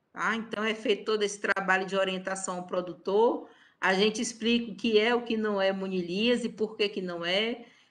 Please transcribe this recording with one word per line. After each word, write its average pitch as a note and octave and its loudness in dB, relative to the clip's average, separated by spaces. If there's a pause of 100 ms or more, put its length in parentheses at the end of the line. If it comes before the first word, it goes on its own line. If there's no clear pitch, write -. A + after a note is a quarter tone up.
(120)
tá? G3 -2
Então, G#3+ -6
é A3 0
feito A3 0
todo G#3+ 2
esse G3+ -2
trabalho F#3+ 0
de F#3 -4
orientação F#3 -2
ao F3+ -8
produtor, F#3+ 0 (320)
a F#3+ 2
gente G#3+ 2
explica A#3 0
o F3+ -10
que A3 2
é, A3+ 4
o A#3+ 2
que A3 -2
não G#3 0
é F#3+ 4
monilíase, F#3+ 0
por G#3+ -4
que G#3 0
que G3 -6
não F3 -6
é, A3 0 (260)